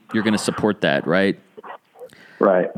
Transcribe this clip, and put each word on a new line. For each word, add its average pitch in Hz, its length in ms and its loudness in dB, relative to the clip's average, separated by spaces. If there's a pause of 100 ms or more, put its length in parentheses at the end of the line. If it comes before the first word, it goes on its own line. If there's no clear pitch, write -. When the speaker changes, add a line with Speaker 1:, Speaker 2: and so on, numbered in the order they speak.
(120)
Speaker 1:
you're 113 100 0
gonna 104 140 2
support - 460 -2
that, 71 240 0
right? 92 320 2 (1000)
Speaker 2:
Right. 92 400 2